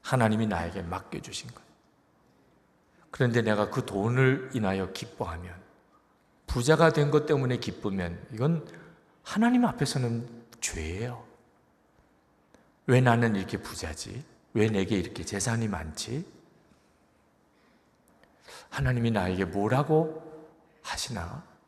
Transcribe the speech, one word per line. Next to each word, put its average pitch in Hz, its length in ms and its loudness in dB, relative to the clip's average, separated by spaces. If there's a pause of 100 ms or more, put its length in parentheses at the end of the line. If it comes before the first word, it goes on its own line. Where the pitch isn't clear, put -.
하나님이 110 420 2
나에게 90 380 -4
맡겨주신 - 720 -10
것. - 60 -20 (1500)
그런데 120 320 2
내가 107 300 2
그 131 140 -2
돈을 127 680 2
인하여 95 380 0
기뻐하면, 87 640 -10 (920)
부자가 156 460 4
된 147 180 2
것 147 160 4
때문에 127 320 0
기쁘면, 95 720 -6
이건 143 360 0 (560)
하나님 240 420 2
앞에서는 123 760 -2 (180)
죄예요. 101 680 -6 (1600)
"왜 127 160 6
나는 117 340 6
이렇게 95 220 -4
부자지? - 680 -10 (300)
왜 110 160 4
내게 98 300 2
이렇게 85 260 -6
재산이 113 420 -2
많지?" 98 640 -6 (2500)
하나님이 123 400 2
나에게 92 360 2
뭐라고 131 1040 0 (360)
하시나? 101 600 -8 (240)